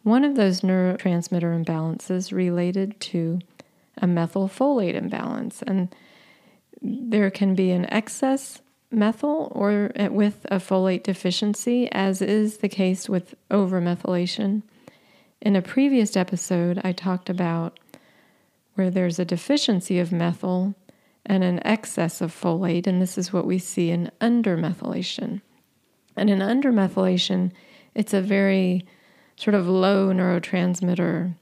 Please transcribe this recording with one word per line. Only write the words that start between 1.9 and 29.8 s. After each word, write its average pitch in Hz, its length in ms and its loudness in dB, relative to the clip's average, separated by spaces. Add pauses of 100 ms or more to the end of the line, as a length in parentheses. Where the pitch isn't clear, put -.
related 180 680 -2
to 170 400 -2 (560)
a - 120 0
methylfolate 190 880 0
imbalance. - 680 -6
And 185 340 -2 (840)
there 220 480 0
can 190 260 0
be 185 160 2
an 180 200 0
excess 269 680 -2 (280)
methyl 226 640 0
or 202 380 0 (200)
with 208 340 0
a 196 140 0
folate 185 440 0
deficiency, 208 880 0
as 190 300 0
is 214 380 0
the 202 100 -2
case 185 400 0
with 180 260 -2 (160)
overmethylation. 185 1120 0 (760)
In 202 160 4
a 185 40 4
previous 262 540 2
episode, 180 680 0
I 185 120 -2
talked 180 360 -4
about 170 520 -4 (960)
where 190 140 2
there's 180 300 0
a 180 60 0
deficiency 185 720 0
of 175 140 0
methyl 180 600 0 (520)
and 190 180 2
an 180 240 0
excess 208 540 -2
of 165 120 -4
folate, 175 540 0
and 185 140 2
this 185 160 -2
is 180 160 -4
what 180 120 0
we 185 140 0
see 175 320 -2
in 175 180 -2 (120)
undermethylation. 185 1200 -2 (720)
And 208 140 2
in 196 100 2
undermethylation, 190 1120 2 (420)
it's 214 200 -2
a 196 80 2
very 190 640 2 (500)
sort - 180 0
of 185 140 2
low 190 460 4